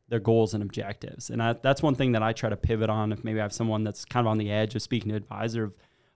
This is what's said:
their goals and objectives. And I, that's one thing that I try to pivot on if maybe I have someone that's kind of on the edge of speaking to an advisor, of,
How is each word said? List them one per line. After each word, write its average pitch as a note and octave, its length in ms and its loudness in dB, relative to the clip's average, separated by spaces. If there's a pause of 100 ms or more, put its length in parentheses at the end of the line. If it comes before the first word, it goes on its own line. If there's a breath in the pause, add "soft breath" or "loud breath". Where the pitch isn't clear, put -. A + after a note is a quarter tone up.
their A#2 120 0
goals A2+ 340 4
and G#2 100 -2
objectives. - 640 -10
And A#2 140 -2
I, A#2 100 2
that's C3+ 300 0
one C#3+ 120 4
thing C3 180 2
that A2 100 2
I A2 80 2
try A2+ 180 -2
to G2+ 60 -4
pivot A2 340 0
on G#2+ 220 0
if G#2+ 140 -6
maybe A2 140 -2
I - 40 0
have G#2 100 -4
someone A2 300 0
that's G#2+ 220 -6
kind A#2+ 200 0
of A2 60 4
on A2 60 2
the G#2 140 -2
edge G#2+ 240 0
of G#2+ 80 -4
speaking G#2+ 260 -2
to G#2+ 80 -2
an G2+ 60 -6
advisor, A2 420 -4
of, G2 100 -8 (400)